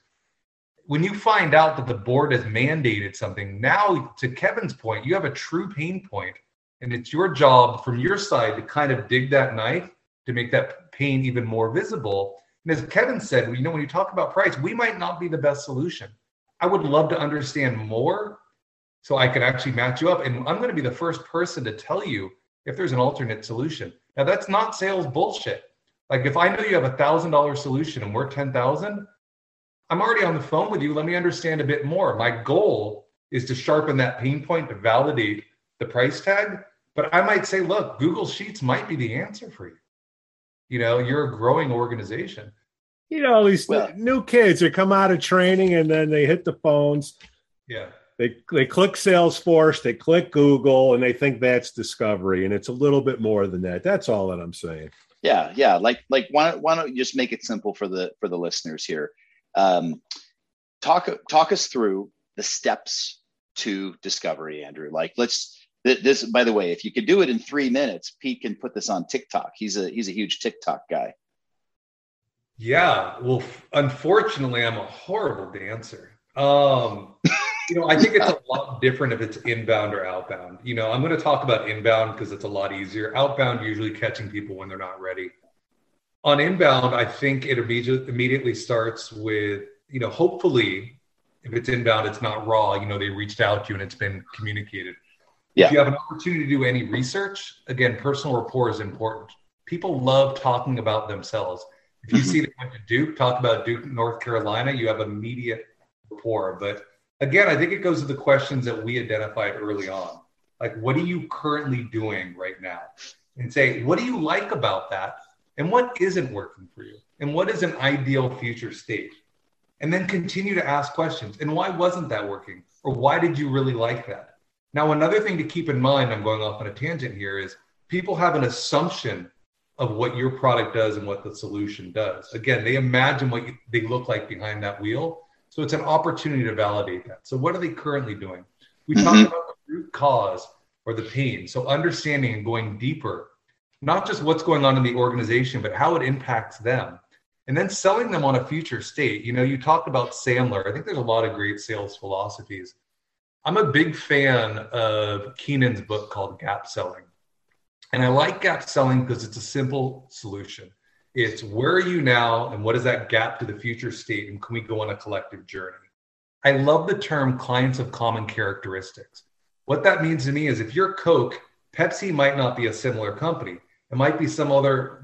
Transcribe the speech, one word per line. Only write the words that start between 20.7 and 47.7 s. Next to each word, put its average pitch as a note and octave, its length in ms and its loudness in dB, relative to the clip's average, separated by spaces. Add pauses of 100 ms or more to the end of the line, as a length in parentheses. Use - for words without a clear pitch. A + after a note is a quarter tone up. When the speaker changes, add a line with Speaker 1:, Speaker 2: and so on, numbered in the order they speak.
Speaker 1:
be D#3 80 -4
the B2+ 100 -2
first E3 340 -6
person E3+ 380 -4
to A2 80 -6
tell F3 340 -6
you G2+ 240 -6 (360)
if C3+ 120 -8
there's F3+ 140 -2
an B2+ 80 2
alternate B2 460 0
solution. A#2 480 -6 (240)
Now, C#3 80 2
that's - 240 0
not G3+ 260 0
sales F#3+ 320 -2
bullshit. - 560 -2 (460)
Like, C3 160 2
if C#3+ 100 0
I F3 180 4
know G#3 100 -2
you G3+ 120 0
have D3 80 4
a C3 140 -2
thousand D#3+ 340 2
dollar D3 240 4
solution C3+ 480 -4
and G#2 100 -4
we're C3+ 160 -2
ten C#3 220 -4
thousand, D3+ 560 -2 (840)
I'm E3+ 120 0
already A3 240 2
on E3 100 2
the C#3+ 60 -4
phone E3+ 280 0
with G#3+ 120 -2
you. D3 120 -2
Let D3+ 120 -2
me F3 100 -2
understand E3+ 460 -2
a - 20 -2
bit C#3 220 0
more. D3 320 0
My A#2 260 0
goal C3 640 0 (240)
is B2+ 140 -4
to B2+ 100 -4
sharpen D3+ 420 2
that B2+ 220 0
pain C#3 240 -2
point, D#3+ 260 -2
to A2+ 60 -10
validate A2+ 680 2 (340)
the A#2+ 60 -6
price B2+ 340 0
tag. G3+ 400 0 (360)
But - 200 0
I F3+ 60 6
might G3+ 240 2
say, F#3+ 160 -2
"Look, F3+ 360 -2
Google E3+ 280 0
Sheets - 360 -10
might C3 280 0
be D#3+ 80 -4
the A#2 180 -4
answer G#3 340 -10
for - 200 -18
you." - 80 -20 (920)
You B2 120 -4
know, A#2+ 200 2
you're C3+ 340 0
a G#2+ 40 -10
growing C3+ 340 2
organization. A#2 800 -6 (580)
Speaker 2:
You D#4 120 -4
know, A3+ 260 6
these G3 220 4
Speaker 3:
Well - 180 2
Speaker 2:
n-, F#3 160 -10
new B3+ 200 2
kids G3+ 360 6
that D#3+ 140 4
come F#3+ 180 4
out G3 200 6
of F3 80 2
training F#3 560 4
and D#3+ 140 4
then D#3 200 4
they D3+ 160 4
hit F3 180 4
the D#3+ 100 -2
phones. D3 640 2 (500)
Speaker 1:
Yeah. A2 200 -10 (320)